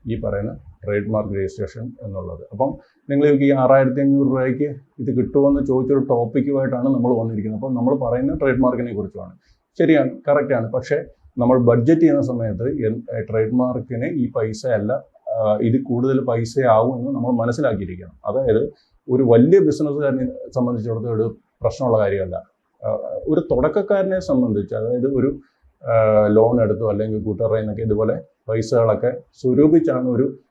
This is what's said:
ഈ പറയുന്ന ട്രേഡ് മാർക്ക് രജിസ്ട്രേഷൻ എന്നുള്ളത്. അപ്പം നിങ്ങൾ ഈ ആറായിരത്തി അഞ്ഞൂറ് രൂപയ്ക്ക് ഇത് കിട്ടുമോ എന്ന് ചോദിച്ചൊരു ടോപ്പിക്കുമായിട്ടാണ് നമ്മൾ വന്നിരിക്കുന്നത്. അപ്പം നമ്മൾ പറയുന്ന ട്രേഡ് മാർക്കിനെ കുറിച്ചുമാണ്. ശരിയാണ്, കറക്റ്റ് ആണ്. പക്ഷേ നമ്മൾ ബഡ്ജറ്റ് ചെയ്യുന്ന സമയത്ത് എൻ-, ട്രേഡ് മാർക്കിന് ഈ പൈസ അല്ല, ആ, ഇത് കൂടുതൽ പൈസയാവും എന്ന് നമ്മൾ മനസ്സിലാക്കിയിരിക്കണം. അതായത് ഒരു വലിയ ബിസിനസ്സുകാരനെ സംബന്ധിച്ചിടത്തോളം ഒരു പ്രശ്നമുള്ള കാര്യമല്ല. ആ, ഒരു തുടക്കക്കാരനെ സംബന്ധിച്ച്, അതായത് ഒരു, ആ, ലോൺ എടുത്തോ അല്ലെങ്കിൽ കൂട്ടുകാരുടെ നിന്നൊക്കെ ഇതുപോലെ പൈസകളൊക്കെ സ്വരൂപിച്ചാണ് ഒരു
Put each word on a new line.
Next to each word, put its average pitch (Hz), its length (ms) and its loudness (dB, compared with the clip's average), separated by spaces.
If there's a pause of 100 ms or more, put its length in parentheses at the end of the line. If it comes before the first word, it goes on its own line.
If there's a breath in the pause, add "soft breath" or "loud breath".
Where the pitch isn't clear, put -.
ഈ 110 140 -4
പറയുന്ന 101 360 -6 (280)
ട്രേഡ് 104 240 -2
മാർക്ക് 107 240 -2
രജിസ്ട്രേഷൻ 98 580 -8 (100)
എന്നുള്ളത്. 87 500 -12
അപ്പം 127 260 -4 (320 soft breath)
നിങ്ങൾ 143 180 2
ഈ 139 240 4
ആറായിരത്തി 131 500 4
അഞ്ഞൂറ് 139 260 2
രൂപയ്ക്ക് 131 480 -2 (240)
ഇത് 135 180 -2
കിട്ടുമോ 143 320 2
എന്ന് 139 160 2
ചോദിച്ചൊരു 131 440 2
ടോപ്പിക്കുമായിട്ടാണ് 131 760 0
നമ്മൾ 123 340 2
വന്നിരിക്കുന്നത്. 110 400 -4
അപ്പം 131 160 -4
നമ്മൾ 123 200 0
പറയുന്ന 123 380 -2
ട്രേഡ് 131 260 0
മാർക്കിനെ 120 340 0
കുറിച്ചുമാണ്. 95 380 -10 (480)
ശരിയാണ്, 156 300 4 (180)
കറക്റ്റ് 143 260 0
ആണ്. 113 180 -2
പക്ഷേ 147 320 -4 (340)
നമ്മൾ 123 200 4
ബഡ്ജറ്റ് 123 440 4
ചെയ്യുന്ന 143 200 4
സമയത്ത് 120 640 -4
എൻ-, 117 160 -2 (300)
ട്രേഡ് 110 220 0
മാർക്കിന് 123 520 -2
ഈ 143 260 -2
പൈസ 110 360 -4
അല്ല, 107 360 0 (280)
ആ, 107 300 0
ഇത് 120 200 2
കൂടുതൽ 131 380 0
പൈസയാവും 120 800 2
എന്ന് - 120 -6
നമ്മൾ 120 200 -2
മനസ്സിലാക്കിയിരിക്കണം. 113 800 -2 (140)
അതായത് 120 440 0 (400 soft breath)
ഒരു 127 140 2
വലിയ 120 360 6
ബിസിനസ്സുകാരനെ 143 960 -2
സംബന്ധിച്ചിടത്തോളം 117 580 -4
ഒരു 110 240 -2 (240)
പ്രശ്നമുള്ള 117 360 0
കാര്യമല്ല. 98 460 -2 (420)
ആ, 107 60 -2 (320)
ഒരു 156 280 0
തുടക്കക്കാരനെ 190 680 0
സംബന്ധിച്ച്, 113 560 -2
അതായത് 120 320 -2
ഒരു, 139 320 0 (460 soft breath)
ആ, 107 420 4
ലോൺ 113 340 4
എടുത്തോ 107 280 0
അല്ലെങ്കിൽ 107 340 -4
കൂട്ടുകാരുടെ 110 360 -2
നിന്നൊക്കെ 107 240 -6
ഇതുപോലെ 107 380 -2 (280)
പൈസകളൊക്കെ 113 680 0 (160)
സ്വരൂപിച്ചാണ് 135 760 2
ഒരു 123 300 -2 (120)